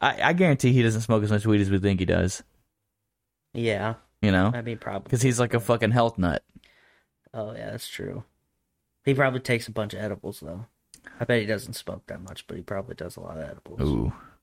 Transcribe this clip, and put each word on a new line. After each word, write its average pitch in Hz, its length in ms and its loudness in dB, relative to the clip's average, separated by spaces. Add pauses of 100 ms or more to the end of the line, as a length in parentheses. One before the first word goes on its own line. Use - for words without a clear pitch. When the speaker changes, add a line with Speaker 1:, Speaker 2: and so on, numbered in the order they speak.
Speaker 1:
I, 135 280 2
I 165 60 4
guarantee 147 380 4
he 127 100 6
doesn't 113 180 2
smoke 110 240 2
as 104 80 0
much 107 140 2
weed 104 160 6
as 98 80 2
we 98 80 4
think 98 220 2
he 90 60 -2
does. 87 360 0 (1080)
Speaker 2:
Yeah. 110 420 -2 (280)
Speaker 1:
You 104 80 4
know? 95 240 4
Speaker 2:
I 120 80 -6
mean, 117 160 -8
probably. - 320 -8
Speaker 1:
'Cause 120 120 2
he's 123 180 4
like 120 140 0
a 117 60 2
fucking 113 300 2
health 117 280 2
nut. 87 240 0 (880)
Speaker 2:
Oh, 110 200 -8
yeah, 107 200 -12
that's - 160 -10
true. 95 360 -10 (800)
He 139 100 4
probably 131 260 2
takes 117 280 -2
a 110 40 -10
bunch 107 220 -4
of 101 60 -10
edibles, 101 400 -8
though. 87 260 -12 (540)
I 120 40 -4
bet 120 160 2
he 104 60 -2
doesn't 107 280 -4
smoke - 320 -12
that - 160 -12
much, - 240 -16
but 85 100 -10
he 92 60 -10
probably 98 320 -8
does 85 220 -12
a 87 40 -14
lot 85 160 -12
of 78 80 -8
edibles. - 380 -12
Speaker 1:
Ooh. 65 300 0 (300)